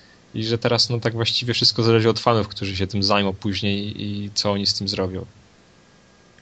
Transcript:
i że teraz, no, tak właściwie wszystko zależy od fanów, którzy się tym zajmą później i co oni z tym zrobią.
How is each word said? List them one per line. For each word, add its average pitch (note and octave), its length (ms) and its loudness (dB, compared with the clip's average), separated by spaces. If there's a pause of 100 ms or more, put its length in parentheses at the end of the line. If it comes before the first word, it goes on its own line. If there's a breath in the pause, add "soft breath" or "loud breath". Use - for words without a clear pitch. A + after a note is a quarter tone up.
(340 soft breath)
i A2 100 -2
że A2+ 140 0
teraz, A#2 320 2
no, A#2+ 100 -2
tak A2+ 120 0
właściwie A#2 420 -2
wszystko - 280 2
zależy A2+ 260 6
od A2 100 4
fanów, A2 300 2
którzy G2 280 -6
się F#2+ 100 -2
tym G2 160 -2
zajmą G2+ 300 2
później G2+ 680 -4
i G2+ 320 -6
co G#2 180 0
oni G2+ 140 0
z - 80 0
tym G2+ 140 -6
zrobią. F#2 360 -2 (1160)